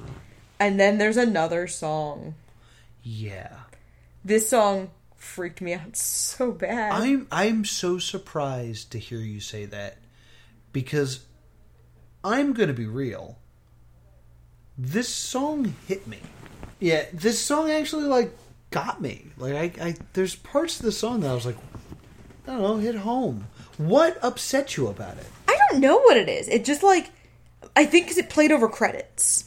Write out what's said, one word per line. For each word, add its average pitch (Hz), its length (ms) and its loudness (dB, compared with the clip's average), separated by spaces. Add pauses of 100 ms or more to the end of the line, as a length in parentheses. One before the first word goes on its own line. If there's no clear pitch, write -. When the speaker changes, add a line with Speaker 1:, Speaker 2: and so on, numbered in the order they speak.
(600)
Speaker 1:
And 202 180 2
then 202 200 6
there's 214 180 2
another 175 500 2
song. 156 680 -6 (680)
Speaker 2:
Yeah. 107 580 -12 (640)
Speaker 1:
This 220 280 0
song 202 400 2 (260)
freaked 175 460 -10
me 175 100 -6
out 170 240 -12
so - 560 -4
bad. 214 400 -2
Speaker 2:
I'm, 240 400 0
I'm 214 320 2
so 180 340 -2
surprised 135 920 -6
to 117 60 -8
hear 113 220 -10
you 107 200 -8
say 104 240 -10
that, 101 320 -12 (760)
because 135 480 -2 (1000)
I'm 269 300 0
gonna 196 220 0
be 113 120 -6
real. 107 520 -8 (1400)
This 165 280 -2
song 269 640 -4 (140)
hit 190 180 -6
me. - 140 -14 (580)
Yeah, 160 340 0
this 202 280 0
song 311 280 0
actually, 302 360 -2
like, 254 320 0 (340)
got - 300 -6
me. 113 260 -8 (100)
Like, 147 440 -6
I, 175 40 -6
I, 170 100 -4 (180)
there's 190 240 -2
parts - 420 -2
of - 60 -8
the 214 80 0
song 226 300 -4
that 139 100 0
I - 20 0
was 117 100 -4
like, 120 120 -6 (880)
I 262 60 -8
don't 240 100 -2
know, 208 140 2
hit 220 180 -2
home. 202 540 -4 (280)
What 277 460 4
upset 269 540 -2
you 135 100 0
about 98 300 -10
it? - 100 -16 (220)
Speaker 1:
I 494 100 4 (100)
don't 277 120 2
know 285 180 8
what 480 180 10
it 185 120 4
is. 107 180 -2
It 233 180 2
just, 285 200 2
like, 381 260 6 (640)
I 302 120 8
think 349 200 4
'cause - 120 -6
it - 120 -2
played 302 220 6
over 233 160 6
credits. - 800 -2